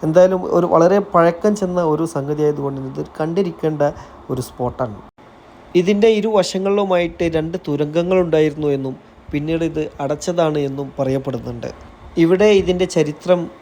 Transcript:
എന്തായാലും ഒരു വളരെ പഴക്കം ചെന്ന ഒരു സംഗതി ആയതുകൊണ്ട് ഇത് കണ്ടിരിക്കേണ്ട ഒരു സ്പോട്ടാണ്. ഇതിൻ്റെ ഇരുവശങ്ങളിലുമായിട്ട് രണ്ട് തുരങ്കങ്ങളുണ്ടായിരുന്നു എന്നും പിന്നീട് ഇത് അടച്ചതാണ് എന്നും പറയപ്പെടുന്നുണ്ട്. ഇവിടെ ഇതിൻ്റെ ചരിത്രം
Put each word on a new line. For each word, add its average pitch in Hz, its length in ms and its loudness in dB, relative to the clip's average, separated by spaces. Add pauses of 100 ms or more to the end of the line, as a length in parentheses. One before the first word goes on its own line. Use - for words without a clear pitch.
എന്തായാലും 180 360 4 (160)
ഒരു 175 180 2
വളരെ 180 240 6 (160)
പഴക്കം 170 460 4
ചെന്ന 180 200 -2 (120)
ഒരു 151 120 0 (100)
സംഗതി 147 320 -2
ആയതുകൊണ്ട് 139 540 -4
ഇത് 147 180 -10
കണ്ടിരിക്കേണ്ട 165 640 -2 (500)
ഒരു 127 160 -4
സ്പോട്ടാണ്. 120 480 -6 (840)
ഇതിൻ്റെ 202 280 2 (120)
ഇരുവശങ്ങളിലുമായിട്ട് 190 1040 0 (120)
രണ്ട് 160 200 -4 (100)
തുരങ്കങ്ങളുണ്ടായിരുന്നു 156 1080 0
എന്നും 135 180 -6 (380)
പിന്നീട് 160 380 -2
ഇത് 156 140 -4 (200)
അടച്ചതാണ് 156 540 -2 (100)
എന്നും 139 180 -6 (120)
പറയപ്പെടുന്നുണ്ട്. 127 720 -4 (540)
ഇവിടെ 185 240 4 (120)
ഇതിൻ്റെ 180 260 0 (100)
ചരിത്രം 156 440 0 (220)